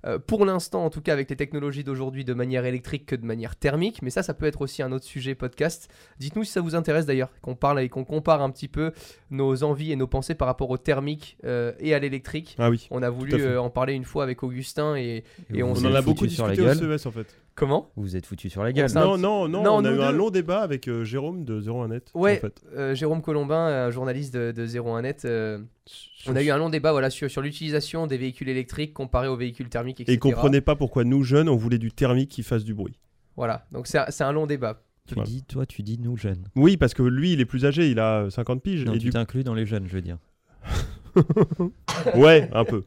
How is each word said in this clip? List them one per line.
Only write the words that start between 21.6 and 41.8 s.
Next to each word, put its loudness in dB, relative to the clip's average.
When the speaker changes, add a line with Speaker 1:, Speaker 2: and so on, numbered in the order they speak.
Speaker 2:
un, -6
Speaker 1:
Ouais, 4
Speaker 2:
en -6
fait. -8
Speaker 1:
euh, -2
Jérôme 0
Colombin, 0
un 0
journaliste -6
de, -4
de -6
Zéro -6
un -4
net, -8
euh, -4
Speaker 2:
Sur -12
Speaker 1:
on 2
a 4
eu 2
un 2
long 0
débat, 2
voilà, 2
sur, -4
sur -4
l'utilisation -4
des -2
véhicules -6
électriques -4
comparés -2
aux -2
véhicules -8
thermiques, -6
Speaker 2:
Et -12
il -4
Speaker 1:
et 6
cetera. 4
Speaker 2:
comprenait 4
pas 2
pourquoi 0
nous, 4
jeunes, 4
on 4
voulait 2
du -4
thermique 2
qui -10
fasse -2
du -6
bruit. -8
Speaker 1:
Voilà, -6
donc -10
c'est 0
un, 2
c'est -4
un 0
long -2
débat. -4
Speaker 3:
Tu -12
Speaker 2:
Voilà. -2
Speaker 3:
dis, -8
toi, -6
tu -12
dis -6
nous -4
jeunes. -4
Speaker 2:
Oui, 8
parce 4
que 2
lui, 2
il 2
est 4
plus -2
âgé, 4
il 2
a, 2
euh, -2
cinquante -4
piges. -2
Speaker 3:
Non, 0
Speaker 2:
Et 0
Speaker 3:
tu -4
Speaker 2:
du 2
Speaker 3:
t'inclus -2
dans -2
les -2
jeunes, -4
je -8
veux -4
dire. -8
Speaker 2:
<laughs> -